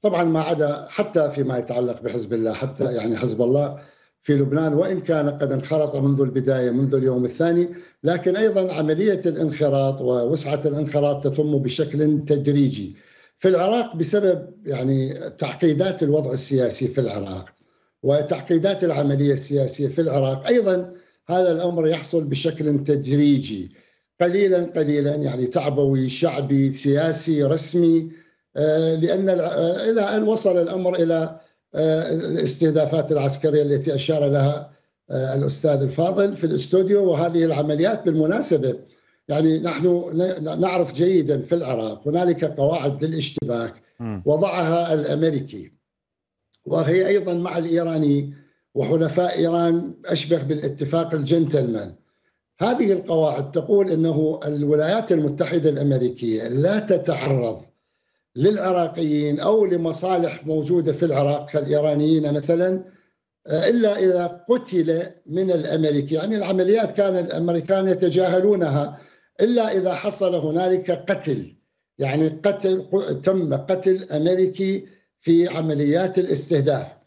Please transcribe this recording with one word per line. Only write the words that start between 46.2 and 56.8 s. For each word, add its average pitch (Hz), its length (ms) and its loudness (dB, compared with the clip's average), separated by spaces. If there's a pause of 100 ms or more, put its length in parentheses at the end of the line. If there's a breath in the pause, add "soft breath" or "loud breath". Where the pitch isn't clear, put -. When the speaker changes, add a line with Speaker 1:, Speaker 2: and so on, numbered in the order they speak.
Speaker 1:
وهي 165 400 2
أيضا 190 260 0
مع 170 240 -4
الإيراني 160 760 0 (420 loud breath)
وحلفاء 156 640 0
إيران 170 560 0 (120)
أشبه 160 380 0
بالاتفاق 156 720 -4
الجنتلمان. 135 840 0 (640)
هذه 226 320 2
القواعد 160 600 0
تقول 190 400 2
إنه 156 540 2
الولايات 151 640 0
المتحدة 156 580 0
الأمريكية 123 760 0
لا 156 320 2
تتعرض 139 840 0 (760)